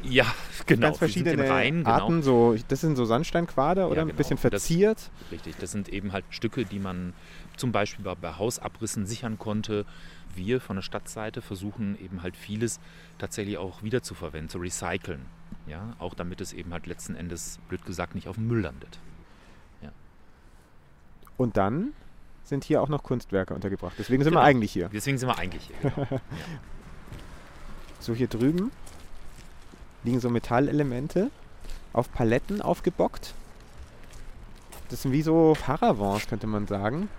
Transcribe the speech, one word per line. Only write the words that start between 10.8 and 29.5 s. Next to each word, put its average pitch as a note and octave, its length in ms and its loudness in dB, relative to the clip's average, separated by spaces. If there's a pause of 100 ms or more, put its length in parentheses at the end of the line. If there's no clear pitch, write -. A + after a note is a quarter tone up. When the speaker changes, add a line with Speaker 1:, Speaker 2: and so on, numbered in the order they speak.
Speaker 1:
Stadtseite A2 580 -8
versuchen G2+ 600 -6
eben F2+ 200 -10
halt F#2 140 -6
vieles A2 420 -4 (400)
tatsächlich G2+ 380 -4
auch F#2 260 -8
wiederzuverwenden, E2+ 680 -4
zu - 100 -8
recyceln. F2+ 600 -4 (460)
Ja, F#2 320 -10
auch F2 160 -6
damit F2 260 -6
es F2+ 120 -8
eben F2 200 -10
halt E2+ 140 -8
letzten - 280 -8
Endes, E2+ 440 -8 (100)
blöd - 160 -6
gesagt, F2+ 300 -6
nicht F#2 120 -6
auf F#2 80 -8
dem A2 120 -2
Müll A#2 140 2
landet. C#2 360 -6 (840)
Ja. D2 60 -12 (1500)
Speaker 2:
Und B2 200 2
dann C#3 360 2 (500)
sind C#3 200 -2
hier D3 180 4
auch C3+ 80 2
noch D3 140 0
Kunstwerke G2 500 0
untergebracht. F#2+ 460 -4
Deswegen C3 240 4
sind D#3 80 6
Speaker 1:
Genau. E3 100 8
Speaker 2:
wir B2+ 60 10
eigentlich A#2+ 240 6
hier. A#2 200 0
Speaker 1:
Deswegen B2 280 0
sind B2+ 100 0
wir A2+ 80 2
eigentlich E2+ 260 -4 (160)
hier, C#3 120 0
genau. C#3 160 -4
Speaker 2:
<laughs> - 40 -6
Speaker 1:
Ja. C3 80 -2 (1800)
Speaker 2:
So, A#2 160 -2
hier A#2+ 120 2
drüben D#3+ 440 4 (1300)